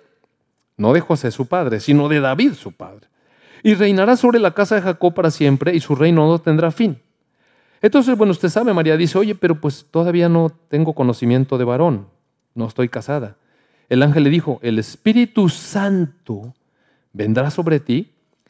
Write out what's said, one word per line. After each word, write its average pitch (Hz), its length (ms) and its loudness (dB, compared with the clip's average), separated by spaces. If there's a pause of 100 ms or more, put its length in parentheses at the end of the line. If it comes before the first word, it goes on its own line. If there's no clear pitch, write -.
(760)
No 107 160 2
de 170 80 4
José, 139 320 -4
su 127 140 -8
padre, 131 340 -4
sino 147 280 2
de 151 120 0
David, 147 320 0
su 101 180 -16
padre. 95 380 -20 (560)
"Y 214 100 4
reinará 202 420 2
sobre 240 220 2
la 190 160 2
casa 208 220 0
de 190 60 -2
Jacob 175 300 -2
para 165 200 0
siempre, 147 420 0
y 160 60 0
su 143 160 -4
reino 156 320 2
no 165 100 2
tendrá 160 320 0
fin". 165 320 -4 (800)
Entonces, 247 340 2
bueno, 208 140 2
usted 175 180 -2
sabe, 220 240 0
María 160 240 2
dice, 170 220 0
"Oye, 208 160 0
pero 165 260 -2
pues - 300 -6
todavía 170 380 0
no 165 220 2 (180)
tengo 156 260 -2
conocimiento 127 640 0
de 123 60 -2
varón, 120 420 -2 (480)
no 113 140 -8
estoy 123 200 -4
casada". 117 480 -8 (520)
El 127 160 2
ángel 147 180 2
le 143 80 2
dijo, 156 320 -2
"El 113 160 -2
Espíritu 220 680 0
Santo 156 1080 -6 (580)
vendrá 110 380 -2
sobre 160 300 -2
ti, 147 320 -4 (380)